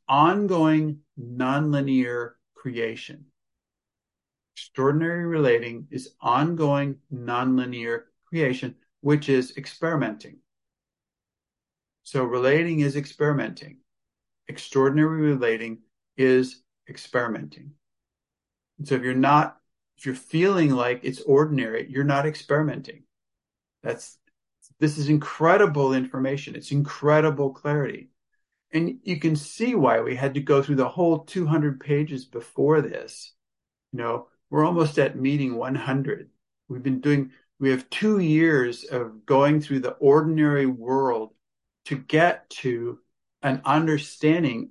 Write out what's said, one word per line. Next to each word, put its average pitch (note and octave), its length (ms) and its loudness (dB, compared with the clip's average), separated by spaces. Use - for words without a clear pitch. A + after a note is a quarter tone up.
ongoing D#3 920 2
nonlinear B2+ 1120 -2
creation. A#2 680 -8
Extraordinary E3 680 -2
relating A#2+ 680 0
is C3 180 -12
ongoing C#3+ 800 0
nonlinear A#2+ 880 -2
creation, C3 500 -4
which D3 300 0
is C3 260 0
experimenting. C3 840 -6
So C3 220 -4
relating D3 560 0
is C#3+ 160 0
experimenting. D3 800 -4
Extraordinary D3+ 720 0
relating A2+ 580 0
is B2+ 440 2
experimenting. A2+ 800 -8
And D3 100 -10
so C3+ 80 0
if B2 80 -4
you're B2+ 100 -4
not, C#3+ 440 2
if - 80 -18
you're C3 100 -6
feeling E3+ 560 2
like B2 320 0
it's C3 180 -8
ordinary, C3 680 2
you're C3+ 140 -4
not C#3+ 220 0
experimenting. D3+ 800 -4
That's, - 340 -10
this D3+ 180 0
is C#3+ 100 -2
incredible D3+ 840 2
information. C3 640 -4
It's - 160 -12
incredible C#3+ 800 2
clarity. D3 580 -6
And E3+ 300 -2
you E3+ 160 -4
can D#3+ 160 2
see A#3 400 -4
why A#2 260 4
we B2 140 -4
had C3 180 -2
to C#3+ 80 -2
go C#3 200 4
through C#3 160 0
the B2 120 2
whole E3+ 300 2
two F3+ 260 -4
hundred D3 340 0
pages D3 460 -2
before D3 560 0
this. - 520 -10
You B2 80 -10
know, A#2 280 -4
we're D3+ 160 2
almost E3 320 0
at C3+ 220 0
meeting C3+ 360 0
one B2+ 200 -4
hundred. C3 540 -4
We've B2+ 140 -10
been C3 200 -2
doing, C#3+ 300 0
we C3+ 100 2
have C3 200 -2
two G#3+ 300 0
years D#3 640 2
of A2+ 400 -8
going D3 360 4
through C3+ 200 -2
the B2 100 -4
ordinary D3 720 4
world B2 680 -2
to C#3+ 140 -6
get - 520 0
to A#2+ 500 -6
an C3 240 -2
understanding D3+ 1040 0